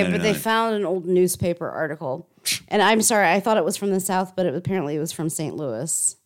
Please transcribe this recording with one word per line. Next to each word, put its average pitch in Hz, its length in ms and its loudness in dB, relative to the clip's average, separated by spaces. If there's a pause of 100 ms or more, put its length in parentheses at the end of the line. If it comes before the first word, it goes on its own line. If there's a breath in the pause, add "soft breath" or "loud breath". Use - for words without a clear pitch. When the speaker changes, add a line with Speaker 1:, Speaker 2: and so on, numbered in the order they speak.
Speaker 1:
nineteen 180 160 0
ninety-nine. 208 220 2
Speaker 2:
found 226 360 0
an 208 80 -2
old 175 200 -2
newspaper 175 640 0
article. 147 600 -6 (400 loud breath)
And 208 120 2
I'm 214 220 6
sorry, 208 300 4
I 202 80 4
thought 220 160 2
it 175 80 2
was 170 120 -2
from 202 140 -2
the 190 80 2
South, 185 380 -2
but 185 100 0
it, 135 80 0
apparently 165 400 -2
it 151 60 -2
was 165 100 -4
from 160 200 -4
Saint 139 260 -6
Louis. 139 580 -4 (120)